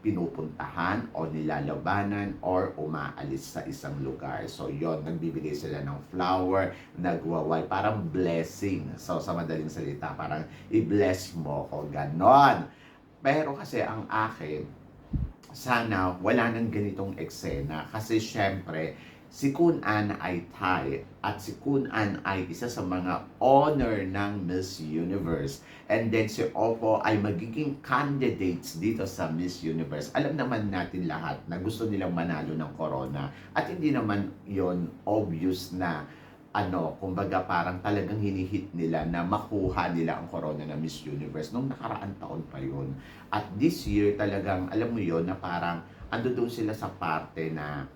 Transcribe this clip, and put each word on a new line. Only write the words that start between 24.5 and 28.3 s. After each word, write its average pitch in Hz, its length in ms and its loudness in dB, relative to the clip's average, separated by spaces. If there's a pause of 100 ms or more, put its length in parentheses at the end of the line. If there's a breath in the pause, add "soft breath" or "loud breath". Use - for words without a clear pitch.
Universe. 80 880 -2 (240 loud breath)
And 113 240 2
then 110 160 4
si - 240 -2
Oppo 110 480 4
ay 110 160 4
magiging 113 640 -2
candidates 127 960 0